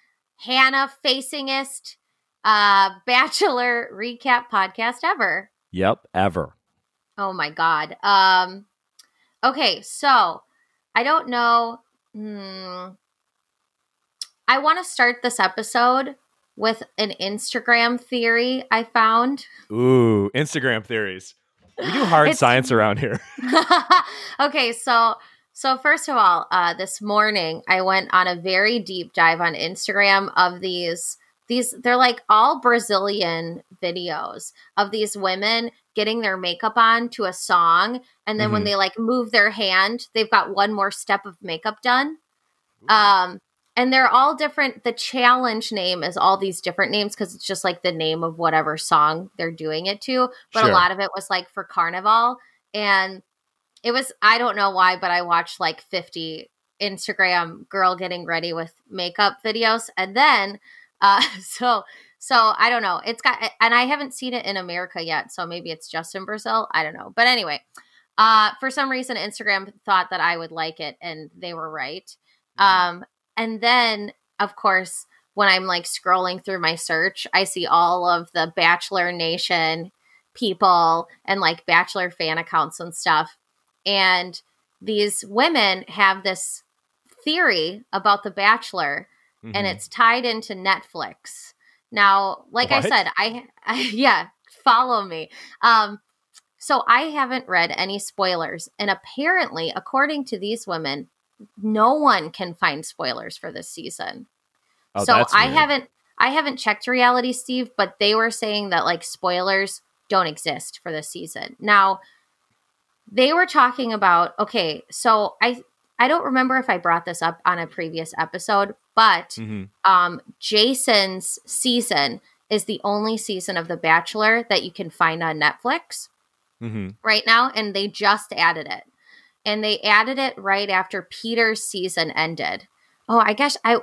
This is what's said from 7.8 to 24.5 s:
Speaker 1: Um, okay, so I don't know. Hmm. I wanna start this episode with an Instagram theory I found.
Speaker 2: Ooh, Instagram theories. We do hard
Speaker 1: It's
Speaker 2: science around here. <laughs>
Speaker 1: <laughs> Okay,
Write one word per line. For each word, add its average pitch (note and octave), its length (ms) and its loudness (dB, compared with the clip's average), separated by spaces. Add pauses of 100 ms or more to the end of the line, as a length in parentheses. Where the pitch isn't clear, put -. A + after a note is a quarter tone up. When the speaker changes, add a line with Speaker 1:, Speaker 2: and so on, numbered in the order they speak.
Speaker 1:
Um, F#3+ 640 4 (800)
okay, C4 380 0
so A#3 600 2 (520)
I A3+ 80 2
don't D4+ 260 2
know. A#3 520 0 (340)
Hmm. F#3+ 760 -12 (1600)
I C4 100 2
wanna D#4 260 0
start A#3+ 380 0
this A#3+ 180 -4
episode B3 720 0 (420)
with A3 260 -2 (160)
an G#3 220 -4
Instagram A#3 800 0
theory A#3+ 720 -2
I A3+ 140 0
found. A#3 600 0 (240)
Speaker 2:
Ooh, A2+ 640 4
Instagram B2+ 500 -2
theories. G2+ 500 -6 (440)
We F4 120 -6
do B3 140 0
hard D#3+ 260 6
Speaker 1:
It's D#3 80 0
Speaker 2:
science B2+ 320 4
around G#2+ 280 4
here. G#2+ 280 -4
<laughs> - 60 -20 (100)
Speaker 1:
<laughs> D#4+ 600 2 (380)
Okay, C4+ 320 0